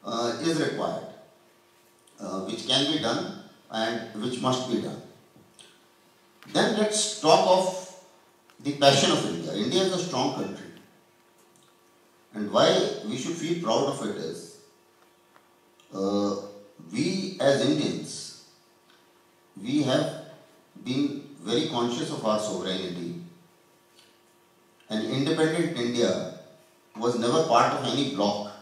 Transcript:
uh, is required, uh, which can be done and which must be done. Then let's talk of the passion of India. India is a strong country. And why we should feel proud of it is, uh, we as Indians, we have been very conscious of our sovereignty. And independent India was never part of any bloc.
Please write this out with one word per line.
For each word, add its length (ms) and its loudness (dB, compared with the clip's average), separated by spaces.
uh, 380 -4
is 180 0
required, 460 -4
uh, 220 -6
which 260 -8
can 240 2
be 80 0
done 440 -4
and 500 -4
which 180 -4
must 300 0
be 120 0
done. 180 -8
Then 260 4
let's 420 0
talk 280 8
of 320 4
the 120 -4
passion 380 6
of 160 2
India. 280 -4
India 280 2
is 100 2
a 60 -2
strong 360 0
country. 320 -8
And 180 -6
why 540 4
we 100 -4
should 180 -4
feel 280 -2
proud 260 2
of 200 -4
it 80 -6
is, 440 -10
uh, 420 0
we 480 -2
as 240 4
Indians, 800 -2
we 200 2
have 420 0
been 380 -2
very 280 -2
conscious 420 -2
of 140 -8
our 160 2
sovereignty. 840 -6
And 140 -2
independent 760 0
India 600 0
was 220 0
never 260 4
part 300 6
of 180 -2
any 220 0
bloc. 480 0